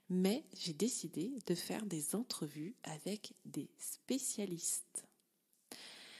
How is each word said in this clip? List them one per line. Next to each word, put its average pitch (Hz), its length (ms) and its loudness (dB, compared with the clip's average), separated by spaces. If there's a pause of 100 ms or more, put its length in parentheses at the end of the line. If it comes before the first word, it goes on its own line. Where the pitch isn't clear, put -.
Mais 190 360 6 (160)
j'ai 165 140 0
décidé 190 580 2 (140)
de 180 100 6
faire 202 300 -2
des 170 280 0
entrevues 165 720 -2
avec 175 480 -4 (120)
des 143 240 -4 (100)
spécialistes. - 1300 -2 (1160)